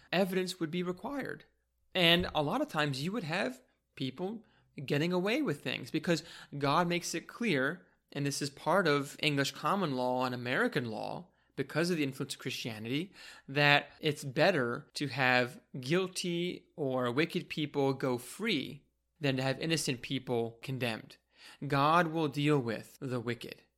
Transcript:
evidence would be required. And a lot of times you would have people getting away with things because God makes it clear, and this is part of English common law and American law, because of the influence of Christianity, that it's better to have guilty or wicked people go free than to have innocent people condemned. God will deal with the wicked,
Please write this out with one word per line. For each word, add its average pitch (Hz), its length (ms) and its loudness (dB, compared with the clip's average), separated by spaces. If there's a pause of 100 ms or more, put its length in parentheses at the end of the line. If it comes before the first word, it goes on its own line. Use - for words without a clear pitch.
(120)
evidence 185 480 0
would 165 100 -2
be 180 120 -2
required. 196 640 -6 (500)
And 175 400 6
a 151 80 2
lot 175 180 0
of 302 80 -2
times 147 340 0
you 170 100 -2
would 214 120 -4
have 208 360 -4 (360)
people 185 480 -6 (400)
getting 151 280 0
away 202 300 0
with 170 200 -2
things 123 280 -6
because 156 320 0 (340)
God 143 320 2
makes 170 260 -2
it 165 120 -6
clear, 160 560 0 (300)
and 139 120 -2
this 139 160 -2
is 143 100 -4
part 180 360 2
of 147 320 2
English 139 340 2
common 165 440 0
law 127 280 0
and 127 100 -2
American 127 560 -2
law, 107 360 -8 (300)
because 151 320 -2
of 180 80 0
the 151 60 0
influence 135 320 -4
of - 60 -18
Christianity, 123 720 -6 (360)
that 143 420 4 (100)
it's 147 240 -2
better 139 680 2
to 147 120 -4
have 127 540 2 (200)
guilty 175 840 -2 (100)
or 131 380 0
wicked 156 360 0
people 143 440 0
go 127 260 0
free 151 640 -4 (380)
than 139 160 0
to 131 60 0
have 135 180 0
innocent 151 420 0
people 120 600 -2
condemned. 120 540 -6 (520)
God 151 400 6
will 160 180 0
deal 147 320 4
with 117 420 -4
the 127 200 -4
wicked, 117 420 -6 (160)